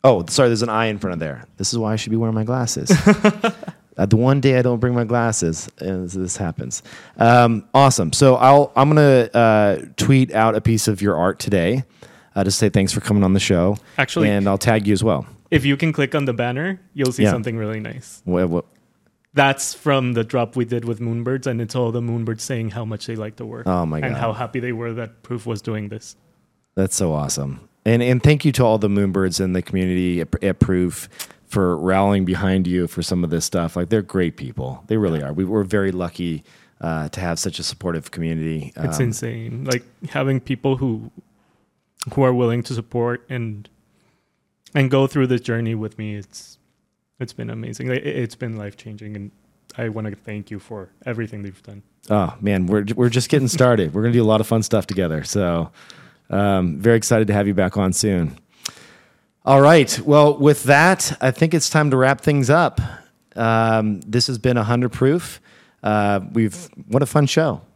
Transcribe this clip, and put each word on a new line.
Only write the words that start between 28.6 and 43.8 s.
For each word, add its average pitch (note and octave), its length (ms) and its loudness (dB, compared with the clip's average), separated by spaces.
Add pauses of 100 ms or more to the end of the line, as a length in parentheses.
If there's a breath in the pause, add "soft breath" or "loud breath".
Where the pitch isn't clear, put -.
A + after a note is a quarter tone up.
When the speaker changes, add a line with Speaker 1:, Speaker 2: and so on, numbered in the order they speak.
Speaker 1:
all A2 140 4
the G#2 120 0
Moonbirds F#2+ 540 0
in F#2 100 0
the F2+ 100 0
community F2+ 580 0
at, - 220 -4
at F#2+ 160 -2
Proof F2+ 500 -2 (380 loud breath)
for F2+ 300 0
rallying F#2+ 480 2
behind F#2 420 0
you F2 200 -2
for - 140 -8
some F2 220 -2
of E2+ 60 -2
this D#2+ 160 -2
stuff. E2+ 320 -4
Like, F2 100 -4
they're G#2+ 140 0
great F2+ 340 -4
people. C2 520 -10
They A2 100 -2
really E2 260 0
are. C#2 80 -8
We, F2 140 -2
we're G2+ 180 -2
very G2 300 -2
lucky, F2 500 -6 (380 soft breath)
uh, D#2+ 260 -6
to - 140 -10
have E2+ 180 -4
such - 180 -8
a D#2+ 60 -10
supportive E2 480 -8
community. D#2+ 640 -6
Speaker 2:
It's D#2+ 220 -4
Speaker 1:
Um, B2+ 80 0
Speaker 2:
insane. A#2 580 -8
Like, B2 200 -4 (260)
having C3+ 320 -2
people C3+ 340 -4
who, A2+ 340 -4 (1040)
who C#3 100 2
are B2+ 100 2
willing A#2+ 300 0
to C3+ 100 -10
support A#2+ 560 -6
and, A2 400 -10 (1080)